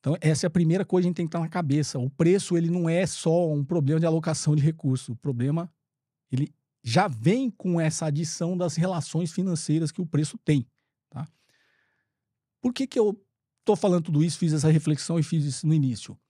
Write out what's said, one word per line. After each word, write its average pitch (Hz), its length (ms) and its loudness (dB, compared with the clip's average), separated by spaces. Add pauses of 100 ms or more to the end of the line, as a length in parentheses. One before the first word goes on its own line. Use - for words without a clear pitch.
Então, 143 180 0
essa 156 260 2
é - 20 0
a 160 40 0
primeira 175 320 2
coisa 185 220 2
que - 20 2
a - 20 2
gente 170 60 -4
tem 175 100 -2
que 156 40 -8
estar 170 100 -6
na 165 80 -4
cabeça. 151 500 -2
O 127 120 -4
preço, 175 480 2
ele 170 120 2
não 175 200 0
é 175 180 2
só 170 420 0
um 147 140 0
problema 156 380 0
de 170 40 2
alocação 160 520 0
de 147 40 2
recursos. 143 460 0
O 120 80 -8
problema, 143 560 -4 (580)
ele 131 240 -2 (300)
já 165 240 2
vem 180 420 0
com 175 300 -2
essa 156 280 -2
adição 165 500 -4
das 175 180 -2
relações 170 560 -2
financeiras 165 580 -2
que - 120 -8
o 175 40 -4
preço 156 320 -2
tem, 147 300 0 (420)
tá? 135 160 -10 (1300)
Por 247 140 -2
que 269 140 -2
que - 120 -2
eu 214 220 2 (440)
tô 214 100 4
falando 180 280 2
tudo 156 200 2
isso, 170 140 0
fiz 160 160 0
essa 151 160 2
reflexão 156 480 2
e 160 60 2
fiz 156 220 0
isso 147 220 -4
no 151 60 4
início? 131 440 0 (120)